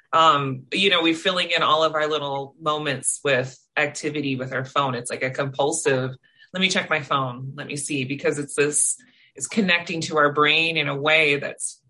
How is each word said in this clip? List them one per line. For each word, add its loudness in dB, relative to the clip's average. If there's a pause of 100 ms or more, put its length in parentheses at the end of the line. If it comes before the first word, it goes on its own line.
(120)
um, 4
you 4
know, 4
we're 4
filling 0
in 2
all 4
of 2
our 0
little -4
moments -2
with 0 (180)
activity -2
with -8
our -4
phone. -2
It's -8
like -8
a -2
compulsive, -2 (400)
"Let -4
me 2
check -2
my 0
phone. -4
Let -12
me -8
see," -4
because -2
it's -8
this, 0 (380)
it's -8
connecting 0
to -4
our 4
brain 2
in 0
a -2
way 4
that's, -8